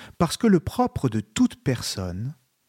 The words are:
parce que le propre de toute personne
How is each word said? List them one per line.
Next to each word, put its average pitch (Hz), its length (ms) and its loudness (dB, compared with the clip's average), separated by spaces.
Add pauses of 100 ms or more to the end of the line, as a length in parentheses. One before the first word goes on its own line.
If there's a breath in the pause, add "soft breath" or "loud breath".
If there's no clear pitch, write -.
(160 loud breath)
parce - 220 -2
que - 80 0
le 190 140 6
propre - 500 -2
de 110 100 0
toute - 420 -2
personne 104 720 -6 (340)